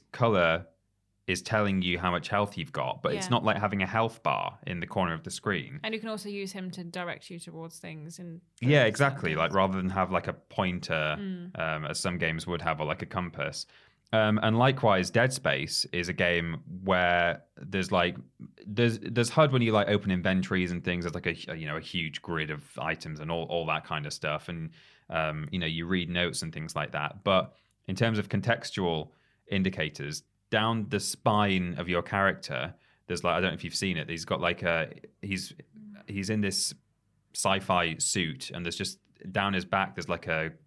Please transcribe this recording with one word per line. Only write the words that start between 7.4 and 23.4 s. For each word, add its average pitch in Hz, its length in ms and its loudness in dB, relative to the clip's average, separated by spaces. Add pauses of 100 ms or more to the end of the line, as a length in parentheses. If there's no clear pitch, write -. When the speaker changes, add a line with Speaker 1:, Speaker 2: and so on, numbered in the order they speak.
Speaker 2:
things. 160 400 -14
And 170 220 -12 (200)
Speaker 1:
Yeah, 135 220 6
Speaker 2:
things 113 60 6
Speaker 1:
exactly. 131 440 2
Speaker 2:
that. 78 60 0
Speaker 1:
Like, 82 140 2
rather 95 220 4
than 92 140 0
have, 92 220 2
like, 90 160 0
a 87 60 -4
pointer, 82 840 -2
Speaker 2:
Mm. 185 400 -8
Speaker 1:
um, 78 260 -2
as 78 140 -4
some 90 200 -2
games 80 260 -2
would 85 160 -4
have, 78 180 0
or, 78 60 -2
like, 78 160 -4
a 82 60 -6
compass. 80 580 -6 (480)
Um, 107 300 4
and 110 160 4
likewise, 120 500 4
Dead 127 240 4
Space 73 580 0
is 87 180 -2
a 90 40 -4
game 85 480 2 (220)
where 87 580 4 (160)
there's, 92 340 -2
like, 90 260 2 (480)
there's, 113 340 2
there's 117 320 0
hud 151 200 6
when 127 120 4
you, 113 80 4
like, 104 180 6
open 101 220 2
inventories 92 600 2
and 87 120 -4
things. 87 220 -2
There's, 80 100 -4
like, 87 100 -8
a, - 260 -4
a, 82 40 -6
you 80 100 -8
know, 76 120 -4
a 80 40 -4
huge 80 400 -6
grid 78 300 -2
of - 260 -10
items 78 420 -4
and 78 120 -6
all, 82 140 -2